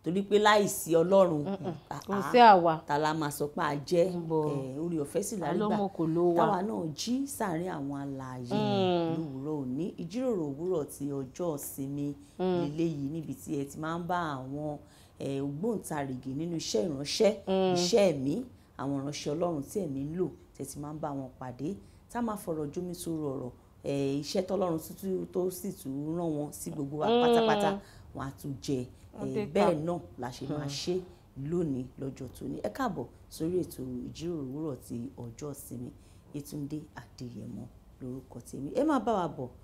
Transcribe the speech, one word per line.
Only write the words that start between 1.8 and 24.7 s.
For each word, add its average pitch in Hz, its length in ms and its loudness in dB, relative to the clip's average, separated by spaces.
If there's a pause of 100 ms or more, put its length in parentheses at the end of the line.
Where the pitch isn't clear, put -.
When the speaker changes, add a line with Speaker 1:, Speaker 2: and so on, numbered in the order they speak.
Speaker 1:
ah, 143 180 -6
Speaker 2:
Kò 196 60 -2
Speaker 1:
ah, 202 180 -2
Speaker 2:
sí 254 60 8
àwa. 175 480 10
Speaker 1:
ta 147 120 0
la 151 160 4
máa 151 180 0
sọ 147 160 -2
pé 175 140 -4
a 147 140 0
jẹ́? 175 380 4
Speaker 2:
Ń 170 160 -4
bọ̀. 156 220 2
Speaker 1:
Eh, 135 280 -4
oore 170 180 -2
ọ̀fẹ́ 147 260 0
sì 226 140 -4
la 160 100 -2
Speaker 2:
Ta 151 60 0
Speaker 1:
rí 196 40 2
Speaker 2:
ló 208 120 2
Speaker 1:
gbà. 196 80 4
Speaker 2:
mọ̀ 196 200 0
kò 165 160 2
ló 170 160 4
wa? 170 60 4 (100)
Speaker 1:
Táwa 180 160 2
náà 196 320 -4
jí 254 340 -2
sáàrin 185 420 -2
àwọn 143 360 -6
alààyè 131 480 -6
Speaker 2:
Mm. 185 640 4
Speaker 1:
lówùúrọ̀ 147 460 -4
òní. 139 340 -2
Ìjíròrò 196 560 -2
òwúrọ̀ 160 320 0
ti 143 240 -6
ọjọ́ 139 460 -2
ìsinmi 143 600 -4 (240)
Speaker 2:
Mm. 180 220 4 (160)
Speaker 1:
leléyìí, 151 340 0
níbi 151 220 -6
tí 156 260 -6
ẹ 139 60 -2
ti 147 140 -12
máa 160 180 -2
ń 175 100 -4
bá 180 100 0 (200)
àwọn, 147 400 -6 (420)
eh, 135 220 -2
ògbóǹtarìgì 143 960 -4
nínú 170 200 -4
iṣẹ́ 208 280 0
ìránṣẹ́, 156 480 2 (140)
Speaker 2:
Mm. 190 260 4
Speaker 1:
iṣẹ́ 180 400 6
ẹ̀mí, 147 300 0 (340)
àwọn 135 240 -2
ìránṣẹ́ 143 320 -4
Ọlọ́run 165 300 0
tí 214 160 -4
ẹ̀mí 139 260 -4
ń 156 120 -6
lò, 180 100 2 (300)
tẹ́ 139 100 -6
ti - 120 -12
máa 147 140 -8
ń 156 80 -8
bá 156 80 -4
wọn 135 200 -6 (100)
pàdé. 135 360 -6 (360)
Tá 240 100 -4
máa 220 160 -2
fọ̀rọ̀ 156 340 -4
jómi 180 220 -6
tó 170 180 -8
rọrọ̀, 131 400 -4 (320)
eh, 139 380 0
iṣẹ́ 185 240 -2
tọ́lọ́run 185 340 0